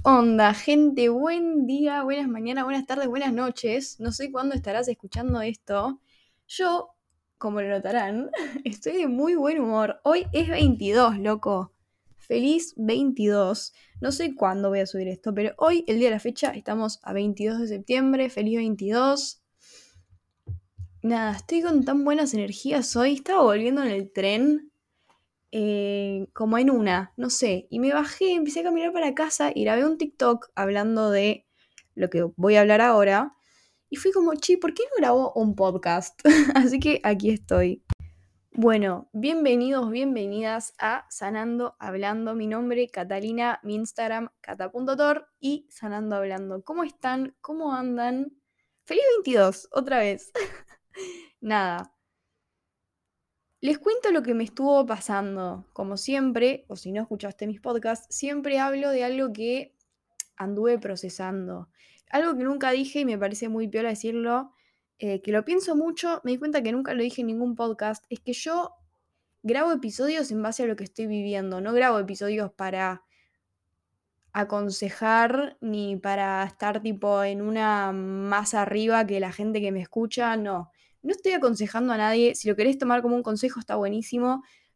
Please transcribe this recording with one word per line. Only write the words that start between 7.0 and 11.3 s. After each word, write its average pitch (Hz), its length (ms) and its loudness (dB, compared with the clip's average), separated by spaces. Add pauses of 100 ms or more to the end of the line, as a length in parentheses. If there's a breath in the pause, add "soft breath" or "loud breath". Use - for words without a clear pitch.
como 208 240 -4
lo 196 60 -4
notarán, 202 640 -2
<laughs> 277 320 -6
estoy 302 320 -4
de 339 100 2
muy 285 300 2
buen 302 240 0
humor. 220 420 0
Hoy 349 300 2
es 320 160 2
veintidós, 226 720 4
loco. 202 520 -2 (440)